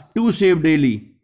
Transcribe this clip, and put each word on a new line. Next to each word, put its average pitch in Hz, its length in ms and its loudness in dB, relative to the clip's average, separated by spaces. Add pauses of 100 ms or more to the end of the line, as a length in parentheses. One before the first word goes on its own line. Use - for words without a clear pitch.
(180)
to 233 160 0
shave 180 300 0
daily, 147 320 0 (280)